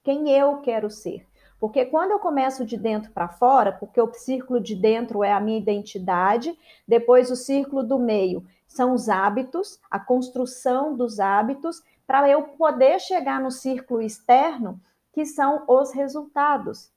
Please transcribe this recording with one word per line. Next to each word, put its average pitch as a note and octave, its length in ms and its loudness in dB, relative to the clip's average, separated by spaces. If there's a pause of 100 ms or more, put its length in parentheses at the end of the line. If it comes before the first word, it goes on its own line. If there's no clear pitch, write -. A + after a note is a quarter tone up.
quem C#4+ 300 0
eu C#4 300 4
quero G#3+ 280 -2
ser. - 380 -12 (320)
Porque A3 260 0
quando D#4+ 260 0
eu G4+ 80 0
começo C4 460 -2
de A3 120 -8
dentro G#3+ 340 -4
pra F3 160 -6
fora, B3 440 4
porque G#3 300 -2
o A3+ 120 0
círculo B3+ 460 -4
de G#3+ 160 -6
dentro A3 480 0
é G3+ 80 2
a G3+ 80 2
minha A3 180 -2
identidade, G3+ 1000 -2 (300)
depois B3 420 4
o B3+ 60 -4
círculo C4+ 480 -4
do B3+ 160 -2
meio G3+ 440 -2 (240)
são B3+ 260 0
os A3 140 -2
hábitos, G#3+ 720 -2 (100)
a - 100 -4
construção B3+ 960 -2
dos A3+ 240 -6
hábitos, A3 640 -2 (240)
pra C#4 200 4
eu C#4+ 140 4
poder D4 580 2
chegar C4+ 400 -2
no C4 120 -4
círculo B3+ 500 -6
externo, A#3+ 800 0 (300)
que D4+ 140 -4
são D4 420 -2
os C4 260 4
resultados C#4+ 1040 -4